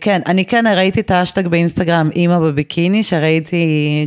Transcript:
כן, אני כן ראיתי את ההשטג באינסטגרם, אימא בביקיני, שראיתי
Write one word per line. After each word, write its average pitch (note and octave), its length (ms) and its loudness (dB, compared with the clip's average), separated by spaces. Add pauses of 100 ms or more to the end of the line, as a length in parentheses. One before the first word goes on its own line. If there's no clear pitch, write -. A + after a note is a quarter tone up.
כן, G3 240 0
אני F#3 200 0
כן A#3 220 0
ראיתי F#3+ 320 2
את G#3 120 -4
ההשטג F3+ 360 0
באינסטגרם, E3+ 680 0
אימא F3 240 2
בביקיני, E3+ 640 0
שראיתי D#3+ 640 0 (420)